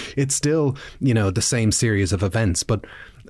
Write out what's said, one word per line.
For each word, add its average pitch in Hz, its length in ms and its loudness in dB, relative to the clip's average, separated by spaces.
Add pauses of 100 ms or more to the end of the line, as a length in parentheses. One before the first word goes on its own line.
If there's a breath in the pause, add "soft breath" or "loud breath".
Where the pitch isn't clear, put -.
(160 loud breath)
It's 139 200 0
still, 147 420 0 (220 loud breath)
you 131 160 2
know, 101 160 2
the 90 100 -2
same 110 300 2
series 101 420 2
of 92 80 -2
events. 101 400 0
But - 240 -2 (440 loud breath)